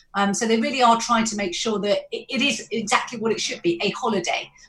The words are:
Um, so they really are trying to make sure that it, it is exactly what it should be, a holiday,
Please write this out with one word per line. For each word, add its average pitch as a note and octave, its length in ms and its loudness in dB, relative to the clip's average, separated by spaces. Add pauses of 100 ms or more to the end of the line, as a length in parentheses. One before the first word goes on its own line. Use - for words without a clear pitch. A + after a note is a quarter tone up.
(160)
Um, G3+ 180 2
so A3 140 -2
they A3+ 120 4
really C4+ 220 0
are A3+ 180 6
trying A3+ 260 2
to G#3+ 100 -4
make G3+ 180 -4
sure A3 280 -2
that G3 300 0
it, - 180 -8
it B3+ 120 -2
is C4+ 300 -2
exactly A3+ 480 -2
what A3 120 0
it - 80 0
should - 220 -6
be, E3+ 220 0
a G3+ 80 2
holiday, G3 600 -2 (180)